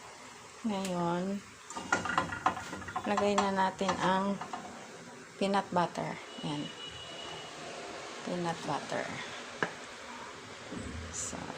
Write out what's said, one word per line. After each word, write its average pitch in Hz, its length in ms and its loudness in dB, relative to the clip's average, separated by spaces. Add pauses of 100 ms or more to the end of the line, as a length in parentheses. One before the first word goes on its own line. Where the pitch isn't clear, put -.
(640)
Ngayon, 190 800 2 (1600)
lagay 202 320 6
na 202 160 6
natin 190 480 4
ang 190 400 4 (960)
peanut 196 320 4
butter. 165 480 2 (240)
Yan. 151 240 -2 (1600)
Peanut 175 400 2
butter. - 400 0 (2000)
So, - 240 -4 (200)